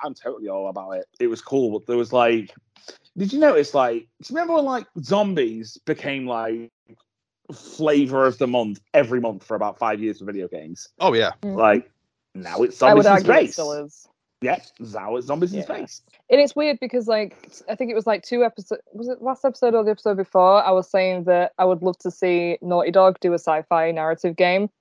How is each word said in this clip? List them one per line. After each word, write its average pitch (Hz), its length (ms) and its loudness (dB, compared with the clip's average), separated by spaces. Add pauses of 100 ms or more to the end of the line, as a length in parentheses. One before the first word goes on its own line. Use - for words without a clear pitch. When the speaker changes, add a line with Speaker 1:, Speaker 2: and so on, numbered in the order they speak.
Speaker 1:
I'm 143 100 -10
totally 110 360 -10
all 98 200 -6
about 95 280 -12
it. 92 80 -8 (140)
It 123 80 2
was 113 140 -6
cool, 131 380 -2
but - 80 -16
there 120 100 -2
was, 117 140 -2
like, 117 420 0 (640)
did 196 140 -4
you 277 80 -2
notice, 196 340 4
like, 120 340 0 (140)
do - 120 -16
you - 20 -6
remember 330 200 -2
when, 294 100 2
like, 254 220 -6 (160)
zombies 131 840 -2
became, 139 420 -6
like, 113 440 -6 (840)
flavor 139 720 0
of 127 120 0
the 131 100 0
month 117 320 -4 (140)
every 127 260 4
month 110 240 -6
for 113 120 -6
about 104 220 -4
five 107 240 -2
years 110 180 -6
for 98 60 -18
video 98 220 -8
games? 82 420 -16 (100)
Speaker 2:
Oh, 170 140 2
yeah. 110 180 2 (120)
Speaker 3:
Mm. 98 120 -8
Speaker 1:
Like, 110 360 2 (420)
now 95 300 -4
it's - 180 -2
Speaker 3:
I 107 120 8
would - 100 8
Speaker 1:
zombies 196 240 4
in - 40 6
Speaker 3:
argue - 0 -
it 262 40 6 (120)
Speaker 1:
space. - 60 -16
Speaker 3:
still 151 200 -6
is. 147 340 -14 (340)
Speaker 1:
Yeah, 123 180 -4 (200)
now 107 360 -8
it's 123 120 -8
zombies 170 260 -6
in 202 60 -8
Speaker 3:
Yeah. - 60 -10
Speaker 1:
space. - 360 -12 (280)
Speaker 3:
And 285 120 6
it's 285 140 2
weird 294 260 0
because, 247 260 -4
like, 214 420 -4 (200)
I 220 60 -8
think 240 160 -6
it 214 40 -6
was, 220 120 -4
like, 208 160 0
two 240 200 0
episodes, 226 380 -4 (100)
was 233 160 -12
it 247 140 -8
last 254 240 -4
episode 240 300 0
or 220 80 2
the 214 80 0
episode 202 260 -2
before? 190 460 4
I 190 80 0
was 185 180 0
saying 185 360 0
that 175 320 2
I 185 80 2
would 180 180 2
love 180 160 -2
to 180 120 -8
see 175 500 -2
Naughty 175 300 -2
Dog 190 300 4
do 180 120 0
a 170 60 0
sci-fi 165 520 0
narrative 165 440 -4
game. 190 340 2 (120)